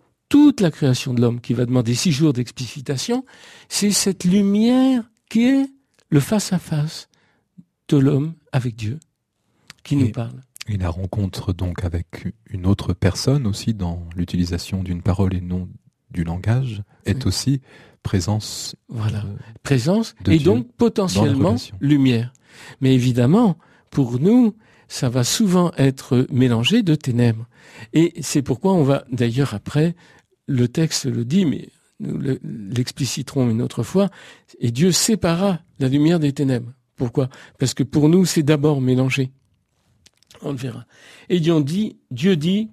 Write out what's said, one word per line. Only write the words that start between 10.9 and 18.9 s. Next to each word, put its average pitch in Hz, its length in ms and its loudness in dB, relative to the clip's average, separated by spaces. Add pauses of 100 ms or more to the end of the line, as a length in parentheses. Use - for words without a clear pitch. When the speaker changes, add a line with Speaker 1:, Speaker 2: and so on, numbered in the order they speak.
Speaker 2:
donc 87 320 -6
avec - 480 -6 (160)
une 90 180 -8
autre 98 280 0
personne 127 520 0
aussi 104 280 -4
dans 87 300 -6 (120)
l'utilisation 87 640 -4
d'une 87 200 -6
parole 95 320 0
et 90 80 -4
non 90 260 -6 (440)
du 87 120 -4
langage, 104 580 -4 (220)
est 101 200 -2
Speaker 1:
Oui. - 40 0
Speaker 2:
aussi 131 320 -2 (420)
présence, - 720 -4 (140)
Speaker 1:
Voilà. 107 360 -6